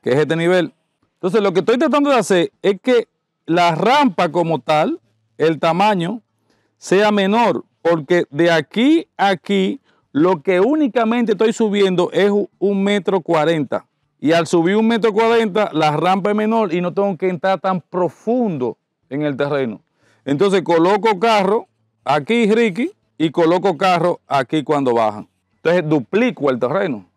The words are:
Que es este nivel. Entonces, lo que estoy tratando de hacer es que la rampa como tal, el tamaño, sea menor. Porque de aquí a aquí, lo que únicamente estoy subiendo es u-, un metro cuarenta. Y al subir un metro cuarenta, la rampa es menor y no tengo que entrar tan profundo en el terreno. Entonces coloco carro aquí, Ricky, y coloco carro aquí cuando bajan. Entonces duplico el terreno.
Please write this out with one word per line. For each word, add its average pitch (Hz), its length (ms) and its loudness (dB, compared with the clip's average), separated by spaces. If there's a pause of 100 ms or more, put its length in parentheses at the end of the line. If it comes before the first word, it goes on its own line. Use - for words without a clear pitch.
Que - 80 -4
es 127 80 2
este 151 160 0
nivel. 170 380 0 (420)
Entonces, 190 260 -2
lo 202 120 0
que 170 80 0
estoy 226 180 0
tratando 285 320 0
de 269 60 2
hacer 180 340 0 (120)
es 196 200 -2
que 247 240 0 (400)
la 170 300 2
rampa 208 560 2
como 165 260 -2
tal, 160 400 -2 (400)
el 156 220 0
tamaño, 185 600 0 (580)
sea 208 340 2
menor. 202 520 0 (160)
Porque 170 500 0
de 165 200 0
aquí 226 560 0 (100)
a 190 120 0
aquí, 196 520 -2 (300)
lo 160 320 0
que 185 160 0
únicamente 233 760 0
estoy 220 200 0
subiendo 196 580 0
es 185 180 2
u-, 202 300 -2
un 196 240 0
metro 196 380 0
cuarenta. 156 680 -2 (360)
Y 143 100 2
al 165 140 2
subir 180 300 2
un 220 100 2
metro 226 280 0
cuarenta, 220 580 0
la 151 240 0
rampa 180 320 0
es 208 80 -2
menor 214 380 -2
y 180 80 -2
no 175 100 -4
tengo 202 240 -2
que 185 140 -4
entrar 185 280 -2
tan 190 220 -4
profundo 180 960 -4 (320)
en 143 140 -6
el 147 120 -4
terreno. 135 460 -4 (460)
Entonces 185 340 0
coloco 180 580 0
carro 208 500 0 (360)
aquí, 190 480 0
Ricky, 233 400 0 (240)
y 160 140 -2
coloco 170 480 2
carro 175 500 0
aquí 139 340 -2
cuando 139 300 0
bajan. 110 340 0 (300)
Entonces 165 320 -2
duplico 156 640 -2
el 131 80 -4
terreno. 123 480 -4 (100)